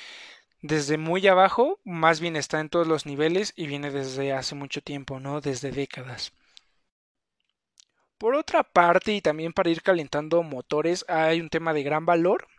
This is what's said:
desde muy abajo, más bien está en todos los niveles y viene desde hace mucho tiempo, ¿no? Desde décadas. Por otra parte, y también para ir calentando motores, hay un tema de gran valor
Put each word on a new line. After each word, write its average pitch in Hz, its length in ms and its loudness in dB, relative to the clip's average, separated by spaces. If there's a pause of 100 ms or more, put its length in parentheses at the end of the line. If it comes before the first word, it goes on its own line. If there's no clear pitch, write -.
(600)
desde 151 380 0
muy 175 280 0
abajo, 196 580 4
más 165 360 2
bien 165 160 -4
está 156 240 -2
en 156 80 -6
todos 170 200 2
los 156 180 0
niveles 160 500 -2
y 165 100 -8
viene 143 240 -6
desde 139 420 -4
hace 135 240 -6
mucho 139 260 -10
tiempo, 135 380 -10
¿no? 139 200 -6
Desde 135 300 -6
décadas. 127 640 -8 (1900)
Por 226 160 0
otra 311 300 0
parte, 175 480 4
y 202 100 -2
también 160 300 0
para 180 180 0
ir 165 100 0
calentando 156 600 0
motores, 151 680 -2
hay 165 320 2
un 165 80 -8
tema 165 240 -2
de 147 120 0
gran 151 200 0
valor 175 440 2 (100)